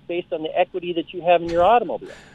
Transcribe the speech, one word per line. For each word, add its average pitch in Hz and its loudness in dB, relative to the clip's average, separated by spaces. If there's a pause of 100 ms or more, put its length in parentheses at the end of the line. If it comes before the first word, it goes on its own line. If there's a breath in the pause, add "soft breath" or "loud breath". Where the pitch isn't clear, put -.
based 175 -6
on 160 -6
the 160 -6
equity 175 -2
that 165 -6
you 180 -10
have 170 4
in 170 -6
your 170 2
automobile. 175 2 (180)